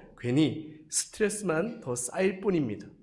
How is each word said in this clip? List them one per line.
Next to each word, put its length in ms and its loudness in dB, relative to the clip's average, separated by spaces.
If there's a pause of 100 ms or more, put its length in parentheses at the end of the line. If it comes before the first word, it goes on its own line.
(200)
괜히 560 2 (160)
스트레스만 880 0
더 140 -2
쌓일 460 0
뿐입니다. 440 0 (180)